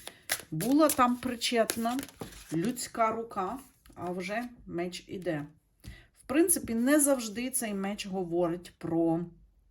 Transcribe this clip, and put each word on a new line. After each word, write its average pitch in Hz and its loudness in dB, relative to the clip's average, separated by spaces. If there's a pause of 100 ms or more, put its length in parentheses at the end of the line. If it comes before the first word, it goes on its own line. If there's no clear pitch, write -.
(500)
Була 262 4
там 247 4
причетна 240 0 (540)
людська 220 0
рука, 220 -4 (360)
а 175 -6
вже 185 -4 (240)
меч 175 -6
іде. 170 -4 (720)
В - -20
принципі, 302 2
не 269 6
завжди 247 0
цей 220 -2
меч 196 -4
говорить 175 -2
про, 165 2 (500)